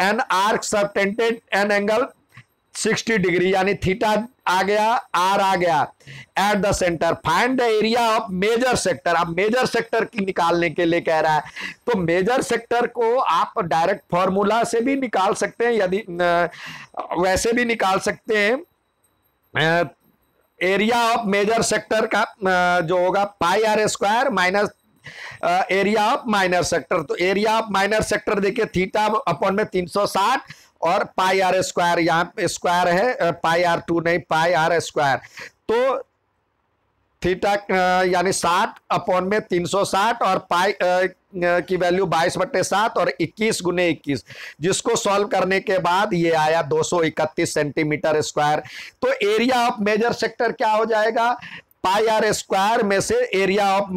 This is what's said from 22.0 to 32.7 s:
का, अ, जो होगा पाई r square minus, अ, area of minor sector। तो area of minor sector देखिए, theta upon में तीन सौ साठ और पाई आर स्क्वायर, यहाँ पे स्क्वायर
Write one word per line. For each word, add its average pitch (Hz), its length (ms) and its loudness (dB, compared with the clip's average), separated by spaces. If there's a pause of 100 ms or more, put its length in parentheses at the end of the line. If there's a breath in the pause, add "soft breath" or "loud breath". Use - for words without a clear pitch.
का, 208 80 2
अ, 180 580 2
जो 175 240 0
होगा 190 200 2
पाई 202 380 0
r 214 240 2
square 226 420 0
minus, 190 400 0 (720 loud breath)
अ, 185 260 0
area 208 440 2
of 240 220 -2
minor 180 280 2
sector। 170 440 -2
तो 185 280 0
area 214 280 2
of - 0 - (140)
minor 208 360 0
sector 208 260 -2
देखिए, 208 260 0
theta 208 680 0
upon 190 180 -2
में 202 140 -2
तीन 180 200 -4
सौ 202 200 -2
साठ 226 340 0 (420 loud breath)
और 190 220 0
पाई 185 360 0
आर 185 220 2
स्क्वायर, 175 360 0
यहाँ 165 260 2
पे 175 240 -4
स्क्वायर 175 400 0